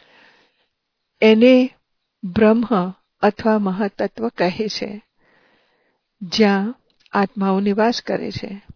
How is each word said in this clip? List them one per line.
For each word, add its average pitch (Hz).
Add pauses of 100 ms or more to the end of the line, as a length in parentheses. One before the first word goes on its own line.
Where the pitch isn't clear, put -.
(1200)
એને 247 (540)
બ્રહ્મ 220 (580)
અથવા 214
મહત્તત્વ 202
કહે 196
છે, 208 (1200)
જ્યાં 202 (360)
આત્માઓ 196
નિવાસ 208
કરે -
છે. - (140)